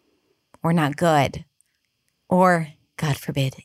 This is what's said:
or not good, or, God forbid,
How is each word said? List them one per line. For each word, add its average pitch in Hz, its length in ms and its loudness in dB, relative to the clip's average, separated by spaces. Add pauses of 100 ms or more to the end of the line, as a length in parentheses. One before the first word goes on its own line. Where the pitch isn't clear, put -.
(640)
or 165 100 0
not 151 240 0
good, 156 480 0 (840)
or, 180 420 2 (280)
God 147 200 -2
forbid, 135 480 -4